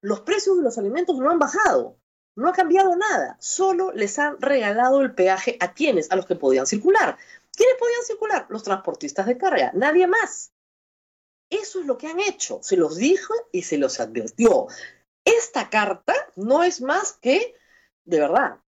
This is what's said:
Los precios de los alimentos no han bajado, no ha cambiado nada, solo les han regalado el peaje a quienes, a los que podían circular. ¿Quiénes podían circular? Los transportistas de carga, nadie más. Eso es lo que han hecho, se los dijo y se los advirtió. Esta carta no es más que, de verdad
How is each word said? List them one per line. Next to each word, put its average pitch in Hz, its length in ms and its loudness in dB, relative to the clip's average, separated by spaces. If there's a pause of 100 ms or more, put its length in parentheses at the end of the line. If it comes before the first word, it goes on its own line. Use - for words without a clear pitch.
Los 202 180 -4
precios 392 360 0
de 339 60 2
los 233 160 0
alimentos 269 400 -2
no 269 120 2
han 339 100 2
bajado, 285 580 0 (380)
no 262 120 0
ha 359 40 0
cambiado 359 420 4
nada, 370 460 -2
solo 370 500 -2
les 208 300 -4
han 294 200 -2
regalado 254 600 2
el 254 140 0
peaje 190 440 2
a 180 140 -4
quienes, 214 400 0
a 190 40 0
los 185 100 -2
que - 100 -2
podían 135 300 2
circular. 311 500 2 (400)
¿Quiénes 508 200 4
podían 480 280 -2
circular? 427 460 -4
Los 214 120 -8
transportistas 190 640 -6
de 247 100 0
carga, 247 380 0
nadie 302 320 4
más. - 460 -2 (1000)
Eso 392 280 -6
es 302 60 -8
lo 247 120 -2
que 294 80 -12
han 330 140 -6
hecho, - 420 -4
se 190 140 0
los 156 200 0
dijo 320 380 0 (160)
y 359 120 -4
se - 140 -4
los 269 220 -2
advirtió. 226 680 2 (560)
Esta 453 440 0
carta 208 460 -2 (220)
no 240 260 2
es 349 180 0
más 320 340 -4
que, 453 420 0 (480)
de 165 160 0
verdad 170 480 0